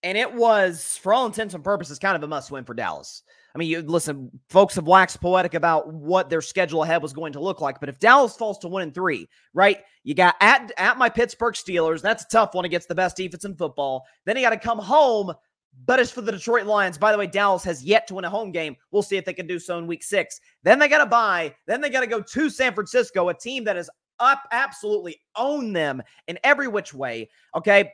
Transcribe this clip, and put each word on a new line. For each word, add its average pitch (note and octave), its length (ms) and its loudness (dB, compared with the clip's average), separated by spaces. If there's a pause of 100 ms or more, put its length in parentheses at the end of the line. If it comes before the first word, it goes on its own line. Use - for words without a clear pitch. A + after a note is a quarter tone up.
And F#3 160 -4
it B3+ 160 -2
was, G#3 640 2
for F#3+ 160 0
all B3+ 120 2
intents G#3+ 280 -6
and D#3 100 -12
purposes, D#3+ 360 -4
kind G3 160 0
of D3+ 80 -4
a D3 40 -8
must-win C#3 360 -8
for A#2+ 100 -14
Dallas. F2 500 -8 (300)
I - 40 -12
mean, E3 120 -4
you, E3 120 -2
listen, D3+ 480 -4 (200)
folks G3 260 6
have E3 100 -4
waxed F#3 340 6
poetic F3+ 340 2
about D#3+ 400 0
what E3+ 360 -2
their E3 120 -2
schedule D#3+ 420 -2
ahead D#3+ 180 0
was C#3+ 120 -10
going D3+ 200 -10
to C#3+ 60 -12
look F#3 200 -6
like, C#3 200 -6
but C#3 100 -10
if C3+ 100 -16
Dallas A#3+ 360 6
falls G#3+ 240 -6
to F3 80 -14
one F#3 160 -6
and D3+ 100 -10
three, E3 340 -4 (260)
right, G3 260 2 (240)
you C#3+ 100 -6
got F3 280 4
at, A#3 360 6
at A3 200 0
my B3 120 4
Pittsburgh A#3 460 -2
Steelers, E3 460 -2
that's G#3 220 -2
a - 40 -20
tough A3 260 2
one F3+ 120 -4
against E3+ 220 -4
the F3 80 -6
best F3+ 220 -2
defense F#3 280 -10
in G3 100 -12
football. C#3 500 -6 (200)
Then G#3+ 100 -2
you C4 80 -2
gotta A3+ 140 2
come A#3 200 -4
home, G#3+ 560 2 (520)
but B3+ 140 4
it's A#3+ 120 0
for B3 100 -12
the G#3+ 100 -4
Detroit G#3+ 340 -2
Lions. G3 320 0
By G#3+ 140 4
the G#3+ 60 2
way, G3+ 100 -2
Dallas F#3+ 360 0
has D#3 200 -6
yet A3 240 2
to F#3+ 80 -12
win F#3 100 -8
a E3 40 -6
home G3+ 220 -6
game. D#3 240 -6 (160)
We'll G3+ 100 2
see G3 160 -4
if F#3 80 -6
they F3+ 80 -8
can F3 140 -12
do F3 120 -6
so F3 180 -8
in E3+ 100 -10
week E3+ 160 -8
six. - 360 -4 (240)
Then B3+ 140 6
they D4 100 4
gotta D4 180 4
bye. F#3+ 500 0 (100)
Then A#3 160 -4
they D4 80 -4
gotta B3+ 180 -2
go G#3+ 140 -4
to C#4+ 280 -2
San B3+ 240 -2
Francisco, G3 560 -2
a E3+ 40 -2
team B3+ 300 -10
that G#3 120 -2
has F3 140 -10 (300)
up, C4+ 320 2
absolutely G#3 680 -4 (160)
owned B3 400 -4
them C#3 260 -2 (260)
in E3+ 160 -10
every C#4 240 4
which G#3 260 -6
way, A#2+ 360 -8 (260)
okay? G3+ 380 4